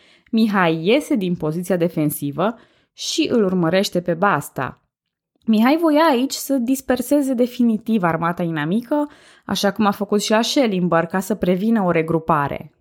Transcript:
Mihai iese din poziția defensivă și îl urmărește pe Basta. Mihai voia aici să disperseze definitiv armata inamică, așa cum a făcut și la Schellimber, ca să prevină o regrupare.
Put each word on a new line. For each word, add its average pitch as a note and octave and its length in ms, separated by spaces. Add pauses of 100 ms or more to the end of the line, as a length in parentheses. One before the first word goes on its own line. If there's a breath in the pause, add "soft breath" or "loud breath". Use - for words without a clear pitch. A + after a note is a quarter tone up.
(320 soft breath)
Mihai F#3+ 540
iese C#4+ 300
din F3+ 200
poziția F3 420
defensivă D#3+ 760 (380 soft breath)
și - 380
îl A3+ 120
urmărește F#3 580
pe F3 120
Basta. E3 680 (640)
Mihai A3+ 320
voia D#4+ 320
aici C4 240
să - 240
disperseze C4 760
definitiv A3+ 720
armata E3+ 400
inamică, G3 680 (360 loud breath)
așa G3 260
cum G#3 140
a G3+ 60
făcut G#3 300
și - 100
la A3 100
Schellimber, F3+ 640
ca F#3 140
să G3+ 160
prevină G3 460
o F3+ 100
regrupare. D#3+ 880